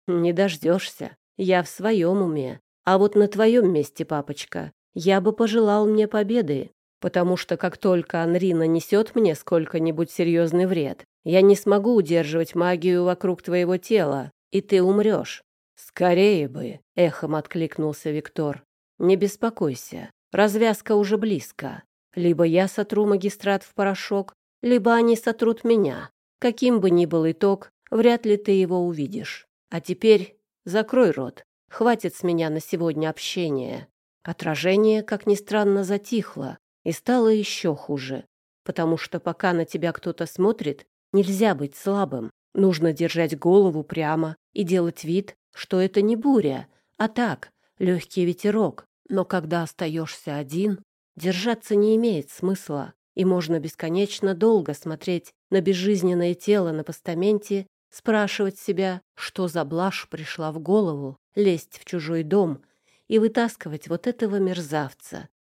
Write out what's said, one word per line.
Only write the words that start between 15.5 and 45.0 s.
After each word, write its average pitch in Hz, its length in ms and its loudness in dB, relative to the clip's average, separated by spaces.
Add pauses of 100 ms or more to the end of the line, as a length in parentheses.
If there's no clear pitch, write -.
«Скорее 180 760 2
бы», 123 300 -12 (160)
эхом 156 400 0
откликнулся 156 760 -4
Виктор. 147 540 -6 (340)
«Не 185 200 4
беспокойся, 196 920 -4 (220)
развязка 214 640 2
уже 208 220 2
близко. 196 680 -6 (320)
Либо 170 280 2
я 170 240 2
сотру 208 380 -2
магистрат 196 560 -2
в - 140 -20
порошок, 196 580 -2 (280)
либо 240 320 2
они 233 220 4
сотрут 226 480 -2
меня. 202 460 0 (300)
Каким 240 400 2
бы 190 100 4
ни 175 160 4
был 160 240 0
итог, 196 400 0 (220)
вряд 233 340 2
ли 208 100 4
ты 208 160 -2
его 180 360 2
увидишь. 170 580 -8 (240)
А 170 100 -6
теперь 190 560 2 (300)
закрой 220 460 2
рот. 131 320 -6 (260)
Хватит 226 460 0
с - 80 -16
меня 170 260 0
на 156 100 -2
сегодня 160 500 -2
общения». 135 800 -6 (360)
Отражение, 185 800 0
как 208 260 -6
ни 202 80 4
странно, 202 480 0
затихло 196 720 -6 (260)
и 175 80 -4
стало 233 380 0
еще 208 440 -2
хуже, 135 520 -8 (380)
потому 165 340 -2
что - 220 -8
пока 175 340 -2
на 165 120 0
тебя 151 280 -4
кто-то 170 320 -6
смотрит, 180 600 -2 (280)
нельзя 196 420 2
быть 139 200 -8
слабым. 151 540 -4 (240)
Нужно 170 380 2
держать 160 460 -2
голову 170 460 4
прямо 160 520 -4 (180)
и 208 100 -4
делать 170 400 -2